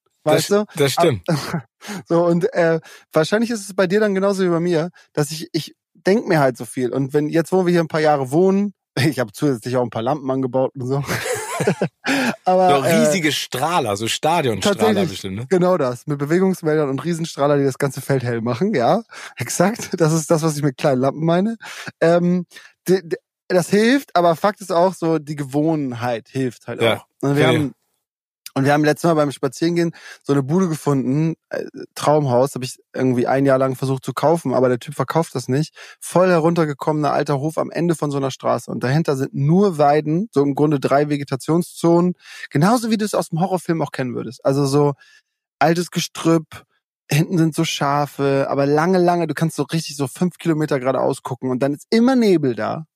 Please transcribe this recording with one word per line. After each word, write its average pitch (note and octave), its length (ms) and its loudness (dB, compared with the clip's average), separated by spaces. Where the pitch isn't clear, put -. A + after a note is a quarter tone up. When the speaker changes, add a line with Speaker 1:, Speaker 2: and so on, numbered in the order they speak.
Speaker 1:
Das D3+ 100 4
Speaker 2:
Weißt D#3 160 0
du? G#3 140 4
Speaker 1:
das C#3 160 2
stimmt. D3+ 340 0
Speaker 2:
Ab-, D#3 380 -4
<laughs> - 280 -12
so, E3+ 180 2
und, E3+ 300 2
äh, E3 260 2
wahrscheinlich G#3 380 0
ist A#3 180 -4
es G3 60 -16
bei F#3+ 120 2
dir F#3+ 120 2
dann G#3 160 2
genauso F#3+ 300 0
wie F3+ 40 2
bei E3+ 120 0
mir, E3+ 300 0
dass D3 200 -2
ich, D#3 200 -12
ich - 220 -6
denk G#3 340 0
mir E3+ 100 2
halt C3+ 180 0
so B2+ 80 -12
viel. B2 280 -4
Und C3+ 200 -4
wenn, D3+ 160 0
jetzt D#3 220 -2
wo F#3 160 2
wir F3 60 2
hier F3 80 4
ein D#3+ 80 -2
paar E3 120 -2
Jahre D3 300 2
wohnen, F#3+ 440 2
<laughs> - 140 -8
ich C3 200 0
hab A#2+ 160 -4
zusätzlich B2+ 420 -2
auch B2 60 2
ein A#2 80 -4
paar A2+ 120 -6
Lampen C3+ 280 -4
angebaut C3 460 -2
und B2+ 100 -8
so. C#3 220 -2
<laughs> C#4 1400 -4
Aber, F#3 240 4
Speaker 1:
So C#3 160 2
Speaker 2:
äh, - 100 2
Speaker 1:
riesige D#3 380 2
Strahler, C3 640 -2
so A2 120 -4
Stadionstrahler D3+ 720 0
Speaker 2:
tatsächlich, G#3 300 2
Speaker 1:
bestimmt, F#2+ 260 -10
ne? A#2 120 -8
Speaker 2:
genau F3+ 280 2
das. B2+ 300 -4
Mit D3 120 -4
Bewegungsmeldern D#3 720 0
und C3 160 -4
Riesenstrahler, D3+ 540 0
die C#3 60 2
das C3 140 0
ganze C#3 220 -2
Feld C3+ 220 -2
hell A#2 180 -4
machen, B2 340 -2
ja. D3 280 2
Exakt. F3+ 540 -2
Das D#3 120 4
ist D#3+ 180 -2
das, D#3+ 120 2
was D#3 140 0
ich C#3+ 60 -4
mit C#3+ 140 -2
kleinen C3+ 240 0
Lampen C3+ 240 -2
meine. F#3 320 0
Ähm, F3 460 2
d-, F#3+ 140 2
d-, D#3+ 140 -6
das F3+ 220 0
hilft, A#3 440 2
aber F3 220 4
Fakt G3+ 240 -2
ist F#3+ 120 -8
auch F3 220 2
so, D#3+ 240 0
die D3+ 180 -8
Gewohnheit C3+ 920 -2
hilft C3 380 -6
halt A#2 140 -10
Speaker 1:
Ja, A2+ 160 2
Speaker 2:
auch. - 100 -18
Und C#3 140 2
wir D3+ 100 4
Speaker 1:
ja, E3 60 4
ja. D#3+ 60 2
Speaker 2:
haben, C#3+ 140 -2
und C3+ 100 0
wir C#3+ 80 4
haben D3+ 120 2
letztes D3+ 240 2
Mal E3+ 60 4
beim D3 180 2
Spazierengehen E3 640 -2
so - 100 -2
eine C#3+ 100 2
Bude E3+ 260 0
gefunden, C#3+ 680 0
äh, - 160 -6
Traumhaus, C#3 600 2
hab B2 100 -6
ich B2+ 120 -12
irgendwie B2+ 340 0
ein C#3 200 2
Jahr C3+ 100 4
lang C3 200 0
versucht C3+ 280 -4
zu C3 80 -6
kaufen, D3 400 0
aber B2+ 160 2
der B2 120 0
Typ D3 140 -14
verkauft D#3+ 400 -2
das B2+ 140 -6
nicht. C#3 260 -2
Voll F3+ 280 2
heruntergekommener D#3 840 2
alter C#3+ 260 0
Hof D#3 180 -4
am C3 140 -4
Ende E3 240 0
von D3+ 160 -4
so C#3 80 -4
einer C3+ 140 -2
Straße. A#2+ 380 -4
Und A#2 140 -6
dahinter C#3+ 320 0
sind C3+ 160 -4
nur E3 460 2
Weiden, D3+ 540 2
so C#3 100 2
im C#3+ 120 0
Grunde D3 260 2
drei C#3 280 2
Vegetationszonen, E3+ 1080 0
genauso A3 400 2
wie A3+ 80 2
du G#3 60 -2
es G#3 100 -4
aus F3+ 160 -2
dem D#3+ 100 -4
Horrorfilm F3+ 400 -2
auch C#3+ 120 -4
kennen B2 220 -6
würdest. A#2+ 300 -10
Also C#3 220 2
so C#3+ 280 2
altes E3 300 0
Gestrüpp, - 760 -2
hinten D#3+ 280 2
sind D#3+ 160 2
so E3 100 -2
Schafe, C#3 840 0
aber C#3 160 0
lange, D#3 320 2
lange, F3 300 2
du D3+ 60 -4
kannst E3 220 -2
so D3 60 -2
richtig D3+ 340 -4
so C#3 120 -2
fünf - 300 -2
Kilometer D#3 420 0
geradeaus C3 420 0
gucken C3 280 -6
und B2+ 120 -2
dann C#3+ 120 0
ist - 160 -14
immer A#3+ 260 4
Nebel F3 380 2
da. G#2+ 300 -6